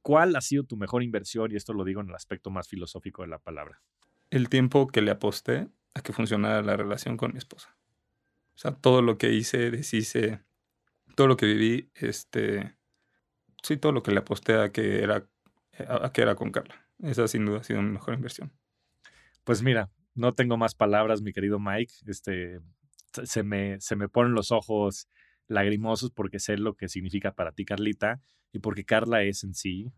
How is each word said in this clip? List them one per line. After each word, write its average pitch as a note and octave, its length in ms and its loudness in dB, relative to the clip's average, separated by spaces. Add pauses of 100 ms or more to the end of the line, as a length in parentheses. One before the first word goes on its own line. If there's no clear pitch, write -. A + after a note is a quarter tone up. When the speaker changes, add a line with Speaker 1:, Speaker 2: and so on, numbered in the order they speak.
Speaker 1:
¿Cuál D#3+ 360 6
ha C3 40 0
sido C#3+ 220 0
tu B2+ 140 -8
mejor G#2+ 260 0
inversión? A2 480 -2
Y G#2 60 -6
esto G#2 160 -8
lo G#2 100 -2
digo F#2+ 200 -4
en F#2+ 80 -12
el F2 40 -14
aspecto - 360 -12
más F#2 180 -8
filosófico F#2 540 -12
de E2+ 60 -12
la D#2+ 120 -12
palabra. D#2 420 -14 (480)
Speaker 2:
El B2+ 180 0
tiempo C3 380 4
que A2 160 2
le G#2 80 2
aposté B2 560 -2 (280)
a C3+ 80 -12
que - 100 -10
funcionara G#2+ 480 0
la G2+ 160 0
relación G#2 400 -4
con B2 160 -4
mi B2+ 60 -12
esposa. - 360 -20 (800)
O - 40 -20
sea, - 140 -4
todo B2+ 280 6
lo A#2 160 4
que A2+ 160 2
hice, A#2+ 380 0
deshice, A2+ 720 -2 (720)
todo C#3 120 6
lo C3 120 6
que - 80 2
viví, A2 480 2
este, G#2+ 840 -4 (840)
sí, D3+ 160 -2
todo D3+ 140 2
lo B2+ 100 2
que - 80 -2
le G2+ 80 4
aposté A2 420 2
a G#2 120 2
que G#2 300 0
era, G#2 240 2 (600)
a, B2 180 -2
a C3 60 -4
que - 80 2
era A2+ 140 4
con A2 160 -4
Carla. - 360 -8 (160)
Esa B2+ 260 0
sin G#2+ 180 0
duda G#2 140 -2
ha A2 40 -16
sido A2 160 -2
mi G#2 120 0
mejor G2+ 200 -8
inversión. C3+ 400 -10 (880)
Speaker 1:
Pues A2+ 200 0
mira, A#2 280 2 (240)
no A#2+ 200 2
tengo A#2+ 240 2
más A2+ 160 2
palabras, G#2+ 480 2
mi G#2 100 -6
querido G2+ 260 -2
Mike. G#2 360 -4 (120)
Este, F2+ 540 -8 (540)
se, B2+ 120 -10
se A2 160 -2
me, G2+ 380 -2
se - 160 -4
me G2+ 140 -4
ponen A#2+ 240 4
los G#2+ 180 0
ojos G#2 560 0 (400)
lagrimosos A2 640 0
porque G2+ 300 -6
sé G#2 180 -2
lo G#2 160 -2
que F#2 160 -10
significa F#2+ 420 -4
para E2 200 -6
ti, G2+ 120 -8
Carlita, G#2 560 -2 (320)
y A2 60 -10
porque G2+ 260 -6
Carla A2+ 380 2
es G2 220 -2
en F#2+ 100 -10
sí G2 440 -6